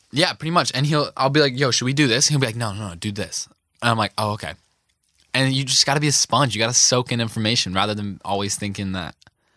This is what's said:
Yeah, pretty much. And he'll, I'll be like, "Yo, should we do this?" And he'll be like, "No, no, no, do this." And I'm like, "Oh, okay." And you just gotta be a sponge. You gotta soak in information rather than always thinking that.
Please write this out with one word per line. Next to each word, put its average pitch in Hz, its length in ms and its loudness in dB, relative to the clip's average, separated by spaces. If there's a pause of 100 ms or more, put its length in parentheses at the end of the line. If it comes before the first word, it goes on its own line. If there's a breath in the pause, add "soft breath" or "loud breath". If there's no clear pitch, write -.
(120)
Yeah, 147 220 0
pretty 156 180 -6
much. 170 240 2
And 135 100 0
he'll, 147 320 0
I'll 131 140 2
be 151 100 4
like, 131 160 2
"Yo, 135 140 2
should - 140 0
we 131 80 0
do 147 140 4
this?" 117 200 2
And - 60 0
he'll 147 60 2
be 131 60 2
like, 113 100 -4
"No, 117 160 -4
no, 104 180 -8
no, 85 60 -10
do 104 160 -6
this." 101 360 -8 (340)
And 120 80 2
I'm 113 80 2
like, 104 220 0
"Oh, 104 140 -2
okay." 76 200 -8 (800)
And 131 180 2
you 135 120 0
just 131 240 2
gotta 143 120 2
be 147 80 0
a 143 40 2
sponge. 131 420 2
You 107 60 -4
gotta 117 160 0
soak - 360 2
in 120 80 0
information 113 540 -2
rather 104 220 0
than 104 280 -8
always 101 320 -2
thinking 101 360 -6
that. 92 240 -8 (420 loud breath)